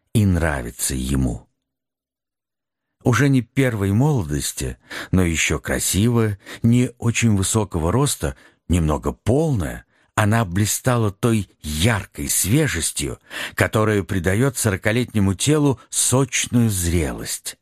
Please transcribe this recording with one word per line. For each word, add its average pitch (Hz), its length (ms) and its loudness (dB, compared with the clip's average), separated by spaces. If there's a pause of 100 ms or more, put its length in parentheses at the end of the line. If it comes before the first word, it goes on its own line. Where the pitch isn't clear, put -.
(140)
и 107 120 4
нравится 76 720 0
ему. 64 520 -2 (1600)
Уже 123 260 2
не 131 120 4
первой 113 520 0
молодости, 80 840 -2 (340)
но 92 120 4
еще 80 360 0
красивая, 107 760 0 (260)
не 123 340 4
очень 113 400 2
высокого 92 560 0
роста, 123 420 -2 (320)
немного 76 460 0
полная, 117 720 -2 (300)
она 110 280 2
блистала 107 680 0
той 113 380 0 (120)
яркой 78 640 -2
свежестью, 87 920 -2 (360)
которая 107 480 2
придает 98 540 0
сорокалетнему 107 760 0
телу 143 460 0 (100)
сочную 123 800 0
зрелость 82 920 -4